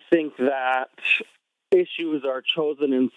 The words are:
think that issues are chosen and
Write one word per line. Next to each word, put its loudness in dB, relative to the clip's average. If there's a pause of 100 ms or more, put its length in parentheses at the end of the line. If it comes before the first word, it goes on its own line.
(100)
think 0
that 0 (840)
issues 0
are -4
chosen 0
and 2